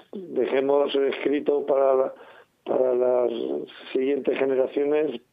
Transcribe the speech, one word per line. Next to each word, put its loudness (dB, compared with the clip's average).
dejemos 0
escrito 0
para 2
la, 0
para 0
las 2
siguientes 0
generaciones 0